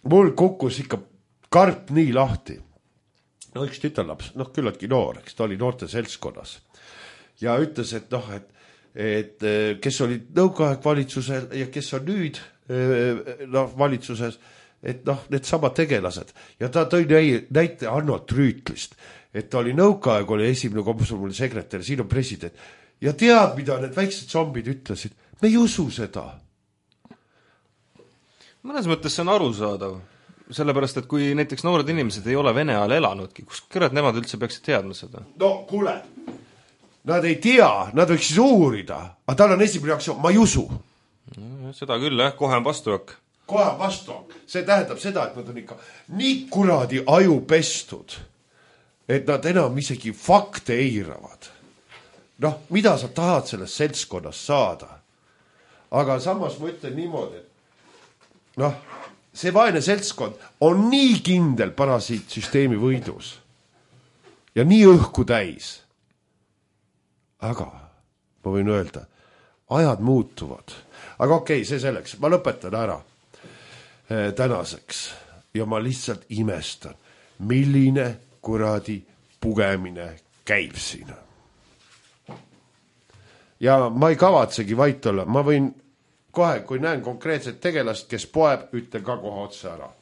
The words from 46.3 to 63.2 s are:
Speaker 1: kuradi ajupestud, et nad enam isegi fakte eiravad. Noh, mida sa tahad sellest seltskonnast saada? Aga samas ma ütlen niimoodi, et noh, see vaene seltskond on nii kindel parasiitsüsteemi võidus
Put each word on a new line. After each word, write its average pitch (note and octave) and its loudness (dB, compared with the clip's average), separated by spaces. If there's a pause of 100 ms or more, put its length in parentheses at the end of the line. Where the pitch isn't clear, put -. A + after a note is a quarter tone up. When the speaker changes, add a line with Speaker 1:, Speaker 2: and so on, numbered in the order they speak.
Speaker 1:
kuradi C3+ 2
ajupestud, D#3+ 2 (920)
et C3+ 0
nad C#3+ 0
enam D#3 2
isegi A#2 -6
fakte G3 2
eiravad. A2 -4 (920)
Noh, D3 -2 (120)
mida G3 4
sa B2 -6
tahad E3 0
sellest F#2 -10
seltskonnast - -6
saada? G#2+ -2 (920)
Aga C3+ 0
samas F3 -4
ma D#3 -10
ütlen C#3+ -10
niimoodi, D#3 -8
et - -20
noh, C3+ 0 (580)
see F3+ -4
vaene G3+ 6
seltskond F#3 -2 (260)
on F#3+ 6
nii C4 6
kindel D3 2
parasiitsüsteemi B2 0
võidus B2+ -2 (1200)